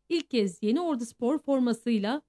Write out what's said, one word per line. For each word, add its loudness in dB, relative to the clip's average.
ilk -2
kez 0
Yeni 2
Ordu -2
Spor -2
formasıyla 0